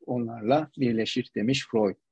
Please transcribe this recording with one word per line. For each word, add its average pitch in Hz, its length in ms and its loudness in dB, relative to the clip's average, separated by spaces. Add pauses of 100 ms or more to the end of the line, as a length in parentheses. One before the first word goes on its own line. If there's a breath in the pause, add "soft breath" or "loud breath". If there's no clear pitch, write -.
onlarla 120 720 -2
birleşir 117 560 0
demiş 127 360 0
Freud. 107 240 2 (180)